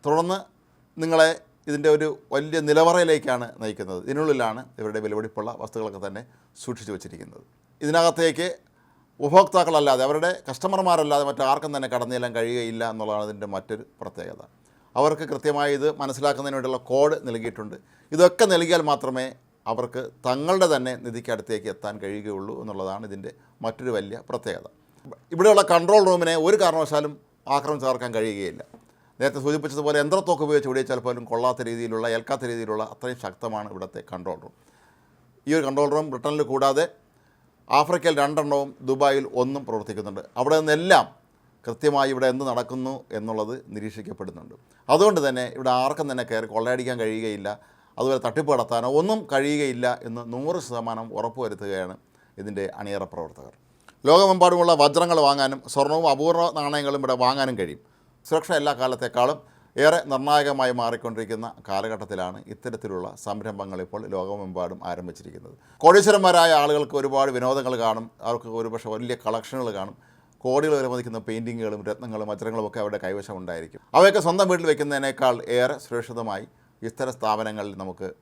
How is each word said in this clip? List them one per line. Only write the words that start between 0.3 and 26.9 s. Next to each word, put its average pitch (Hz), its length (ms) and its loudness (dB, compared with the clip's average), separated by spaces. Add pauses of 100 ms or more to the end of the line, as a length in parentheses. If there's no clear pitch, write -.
നിങ്ങളെ 160 280 6 (380)
ഇതിൻ്റെ 147 280 0
ഒരു 156 120 0 (260)
വലിയ 151 240 -2 (120)
നിലവറയിലേക്കാണ് 156 800 4 (140)
നയിക്കുന്നത്. 95 460 -8
ഇതിനുള്ളിലാണ് 131 520 0 (200)
ഇവരുടെ 107 260 -6
വിലപിടിപ്പുള്ള 107 440 -6 (120)
വസ്തുക്കളൊക്കെ 107 460 -10
തന്നെ 104 160 -12 (400)
സൂക്ഷിച്ചു 113 340 -10
വച്ചിരിക്കുന്നത്. - 480 -18 (340)
ഇതിനകത്തേക്ക് 165 720 2 (680)
ഉപഭോക്താക്കളല്ലാതെ, 151 880 6
അവരുടെ 160 240 0 (180)
കസ്റ്റമർമാരല്ലാതെ 160 800 2
മറ്റാർക്കും 143 460 0
തന്നെ 131 200 -4
കടന്നു 123 200 -4
ചെല്ലാൻ 120 240 -4
കഴിയുകയില്ല 117 520 -4
എന്നുള്ളതാണ് 107 380 -4
ഇതിൻ്റെ 104 260 -10
മറ്റൊരു 107 280 -10 (180)
പ്രത്യേകത. 87 400 -14 (560)
അവർക്ക് 151 320 2
കൃത്യമായി 143 480 0
ഇത് 143 100 0 (120)
മനസ്സിലാക്കുന്നതിന് 139 560 -2
വേണ്ടിയുള്ള 127 220 -4 (120)
കോഡ് 143 260 4 (100)
നൽകിയിട്ടുണ്ട്. 113 480 -8 (400)
ഇതൊക്കെ 180 360 6
നൽകിയാൽ 170 380 4
മാത്രമേ 131 360 -2 (460)
അവർക്ക് 123 320 -6 (240)
തങ്ങളുടെ 160 480 2
തന്നെ 127 180 -2 (120)
നിധിക്ക് 120 300 -10
അടുത്തേക്ക് 107 380 -6
എത്താൻ 104 300 -10
കഴിയുകയുള്ളൂ 101 600 -8
എന്നുള്ളതാണ് 98 460 -8
ഇതിൻ്റെ 98 220 -14 (340)
മറ്റൊരു 120 320 -6
വലിയ 101 200 -6 (120)
പ്രത്യേകത. 104 380 -8 (680)
ഇവിടെയുള്ള 196 380 8
കൺട്രോൾ 185 360 6
റൂമിനെ 170 260 2 (120)
ഒരു 214 160 4
കാരണവശാലും 151 500 0 (440)